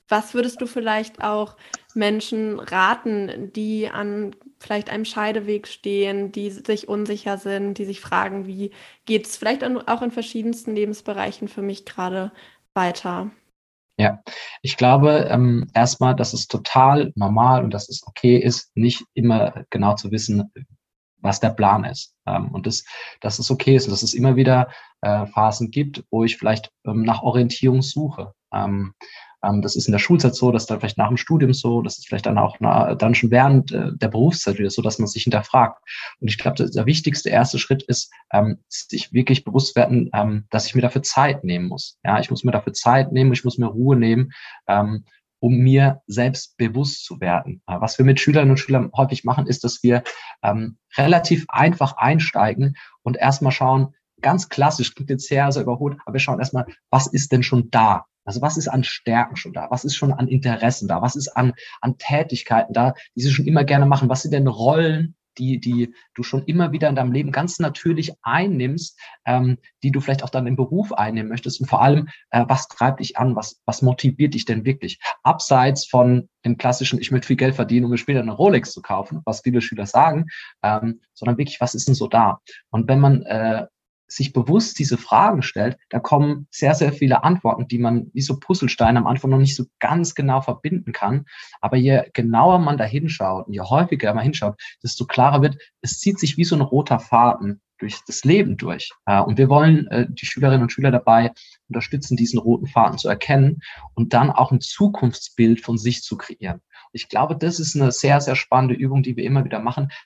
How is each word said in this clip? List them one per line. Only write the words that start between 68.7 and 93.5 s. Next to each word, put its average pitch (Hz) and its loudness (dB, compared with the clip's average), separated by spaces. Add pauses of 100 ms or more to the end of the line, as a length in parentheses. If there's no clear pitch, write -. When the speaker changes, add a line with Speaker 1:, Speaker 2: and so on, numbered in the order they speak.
Speaker 2:
ähm, 127 2 (240)
die 139 0
du 139 0
vielleicht 139 -2
auch 123 -8
dann 127 -2
im 127 -2
Beruf 170 -2
einnehmen 110 -2
möchtest? 123 -8
Und 131 -4
vor - 2
allem, 147 4 (220)
äh, 120 2
was 131 0
treibt 139 -2
dich - -8
an? 123 0
Was, 110 -10
was - -4
motiviert 139 0
dich - -6
denn 113 -4
wirklich? - -6 (220)
Abseits 139 2
von 123 2 (160)
dem 117 0
klassischen, 127 -2
„Ich - -8
möchte 131 -2
viel 127 0
Geld 131 0
verdienen, 117 0
um 120 -2
mir 120 0
später 135 -2
eine 113 -4
Rolex 127 2
zu - -16
kaufen“, 95 -6
was 110 -4
viele 123 2
Schüler 104 -6
sagen, 156 2 (360)
ähm, 110 -2 (140)
sondern 120 -2
wirklich, 143 -4
was 120 -4
ist - -6
denn 135 4
so - -4
da? 110 2 (300)
Und 113 -2
wenn 135 4
man, 139 4
äh, 110 -4 (400)
sich - -6
bewusst 147 0
diese 139 -2
Fragen 160 2
stellt, 113 -4 (120)
da - -4
kommen 147 0
sehr, 147 0
sehr 143 0
viele 135 2
Antworten, 156 0
die 120 -4
man 117 0
wie 123 -6
so 135 -4
Puzzlesteine 120 2
am 113 0
Anfang 135 0
noch 135 4
nicht 135 4
so 123 -4 (160)
ganz 160 0
genau 135 0
verbinden 135 -6
kann. 131 -2 (360)
Aber 120 0
je 131 4 (100)
genauer 123 4
man 147 0
da 120 -2
hinschaut 107 -4
und 101 -10